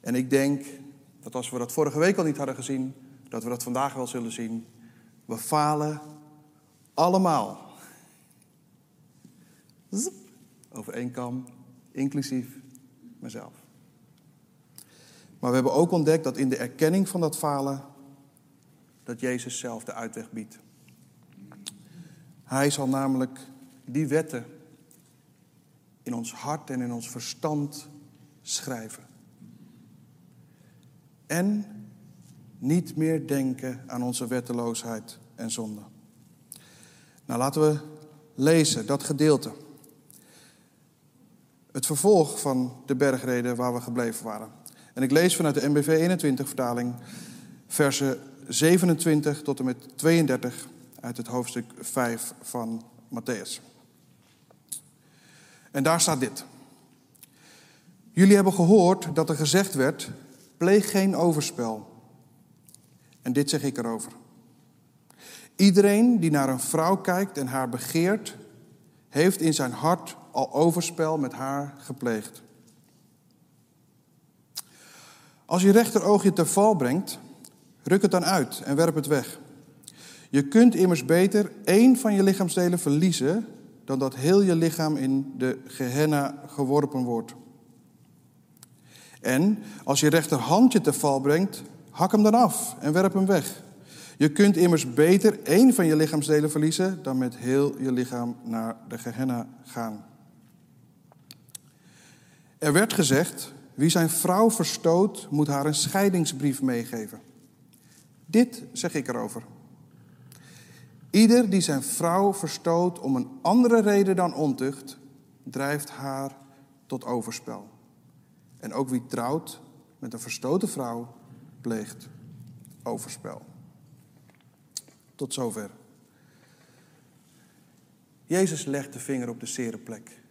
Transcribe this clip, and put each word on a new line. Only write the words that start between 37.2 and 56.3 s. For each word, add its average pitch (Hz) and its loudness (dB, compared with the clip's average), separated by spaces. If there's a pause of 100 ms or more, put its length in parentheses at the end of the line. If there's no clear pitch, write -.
Nou, 120 -8
laten 143 -2
we 151 2 (540)
lezen 147 2
dat 139 -2
gedeelte. 143 2 (2250)
Het 131 -6
vervolg 160 2
van 127 -4
de 139 -2
bergreden 127 0
waar 123 -2
we 120 -4
gebleven 120 -6
waren. 110 -10 (440)
En 127 -2
ik 127 0
lees 170 4
vanuit 151 0
de 139 0
N 147 2
B 143 2
V 151 -2
eenentwintig 156 0
vertaling, 123 -4 (720)
versen 139 0 (300)
zevenentwintig 156 2
tot 135 -4
en 131 -6
met 127 -8
tweeëndertig 139 0 (320)
uit 120 -10
het 117 -10
hoofdstuk 120 -6 (140)
vijf 117 -4
van 113 -8 (260)
Mattheüs. 117 -8 (2000)
En 139 -2
daar 165 2
staat 156 0
dit. 120 -6 (1700)